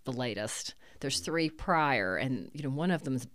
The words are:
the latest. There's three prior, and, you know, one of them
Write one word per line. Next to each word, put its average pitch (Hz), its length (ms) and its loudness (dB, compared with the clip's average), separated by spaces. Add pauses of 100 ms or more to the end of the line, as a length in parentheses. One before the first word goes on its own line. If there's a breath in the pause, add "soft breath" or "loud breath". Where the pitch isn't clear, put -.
the - 80 -6
latest. 120 640 -4 (240 soft breath)
There's 135 200 0
three 160 300 0
prior, 139 680 2
and, 123 360 -2
you 147 80 -10
know, 143 80 -2
one 156 220 2
of 165 140 2
them 131 140 0 (160)